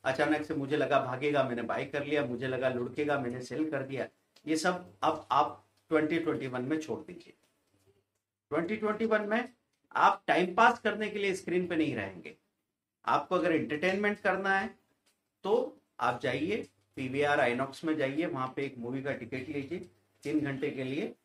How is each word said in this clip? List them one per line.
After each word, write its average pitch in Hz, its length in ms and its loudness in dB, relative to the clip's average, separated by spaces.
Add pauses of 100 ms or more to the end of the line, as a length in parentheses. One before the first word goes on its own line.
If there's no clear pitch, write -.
अचानक 151 400 2
से 156 100 -4
मुझे 139 220 0
लगा, 139 240 4
"भागेगा, 131 440 0
मैंने 120 200 -2
बाय 107 200 -2
कर 139 200 -4
लिया, 143 200 0
मुझे 123 240 -4
लगा 127 200 0
लुढ़केगा, 127 520 -2
मैंने 127 220 -4
सेल 151 280 -4
कर 135 120 -2
दिया।" 131 240 -6 (400)
ये 156 100 2
सब 180 280 0 (180)
अब 156 280 0
आप 147 340 2 (260)
ट्वेंटी 156 280 4
ट्वेंटी 143 280 -2
वन 123 160 -4
में 151 180 0
छोड़ - 200 -6
दीजिए। - 320 -18 (1200)
ट्वेंटी 170 260 0
ट्वेंटी 214 300 -2
वन 214 160 2
में 226 260 -2 (460)
आप 185 320 4
टाइम 180 280 4
पास 233 240 6
करने 214 320 -2
के 208 80 -6
लिए 196 160 0
स्क्रीन 180 320 -2
पे 175 100 -2
नहीं 147 200 0
रहेंगे। 90 380 -8 (680)
आपको 143 300 2
अगर 165 180 2
एंटरटेनमेंट 185 680 0
करना 190 300 0
है 196 180 2 (760)
तो 247 360 0 (200)
आप 123 220 0
जाइए 147 440 -2 (300)
पीवीआर 143 440 2
आइनॉक्स 131 440 0
में 156 120 0
जाइए, 143 300 0
वहां 127 220 -2
पे 139 160 -4
एक 135 140 -8
मूवी 127 240 -6
का 139 120 -2
टिकट 131 340 -8
लीजिए, 143 300 -6 (460)
तीन 147 160 2
घंटे 139 300 -2
के 131 140 -6
लिए 160 300 -4 (100)